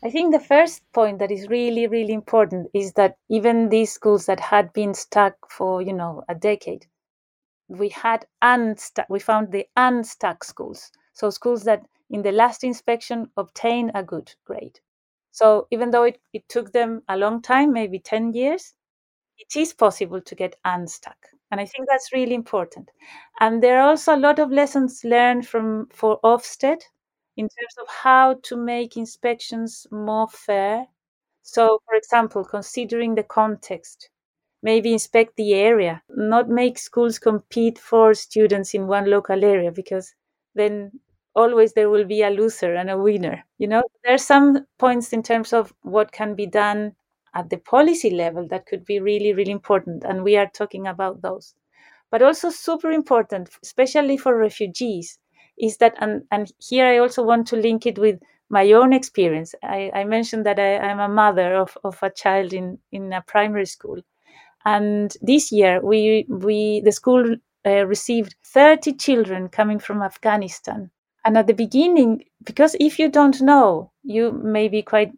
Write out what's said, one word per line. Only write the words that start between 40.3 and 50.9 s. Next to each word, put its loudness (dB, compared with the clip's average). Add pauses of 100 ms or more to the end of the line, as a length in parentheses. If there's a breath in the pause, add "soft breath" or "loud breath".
then -4 (420)
always 4
there 2
will 2
be -2
a 2
loser -2
and -4
a -4
winner. -2 (120)
You -6
know, 0 (200)
there 2
are 4
some 4 (120)
points -2
in -4
terms -2
of -2
what -2
can -8
be -6
done -2 (380)
at -8
the -6
policy 2
level -4
that -10
could -10
be -4
really, -2
really -2
important. -4
And -8
we 2
are 2
talking -10
about -8